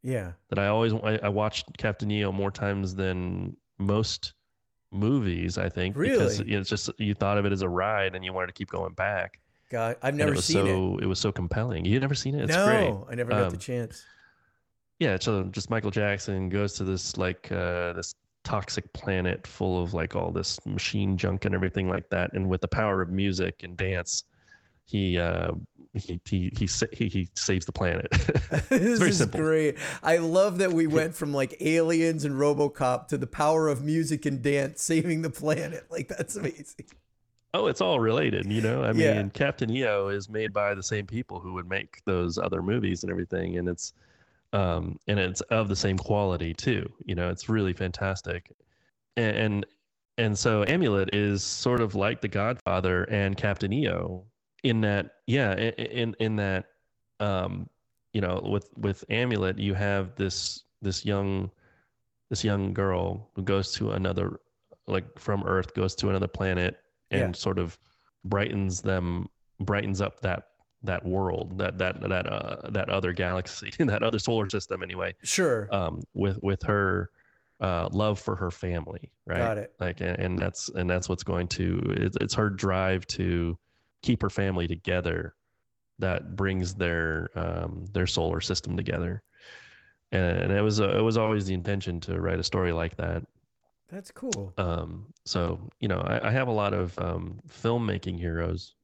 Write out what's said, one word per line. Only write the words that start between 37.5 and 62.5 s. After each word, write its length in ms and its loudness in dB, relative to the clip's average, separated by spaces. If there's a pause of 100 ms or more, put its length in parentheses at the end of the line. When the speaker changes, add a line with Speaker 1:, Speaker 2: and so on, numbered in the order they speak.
Speaker 2:
Oh, 140 2
it's 140 0
all 180 4
related, 520 2
you 100 2
know? 220 2
I 100 2
Speaker 1:
Yeah. 240 6
Speaker 2:
mean, 120 0
Captain 400 0
E 160 2
O 220 2
is 220 -2
made 240 -2
by 200 2
the 100 -4
same 220 -2
people 340 -6
who 140 -8
would 160 -6
make 360 -6
those 340 0
other 240 -2
movies 400 0
and 80 -4
everything, 460 -4
and 120 -2
it's, 240 -8 (600)
um, 540 0
and 120 2
it's 220 0
of 260 0
the 80 0
same 220 0
quality 560 0
too, 380 -2 (140)
you 100 -4
know? 140 0
It's 200 -6
really 240 2
fantastic. 800 -4 (680)
And, 200 2
and, 280 2 (520)
and 200 2
so 300 4
Amulet 460 4
is 300 2
sort 380 2
of 140 0
like 260 2
The 60 -2
Godfather 760 0
and 320 0
Captain 360 0
E 160 2
O 360 -4 (380)
in 180 4
that, 300 2 (160)
yeah, 240 4
i-, 260 0
i-, 140 -4
in, 280 -2
in 180 2
that, 280 0 (540)
um, 500 -2 (440)
you 80 0
know, 220 0
with, 340 -2
with 320 -2
Amulet, 500 0
you 160 0
have 400 0
this, 480 -4 (180)
this 240 -2
young, 460 0 (800)
this 140 -4
young 300 0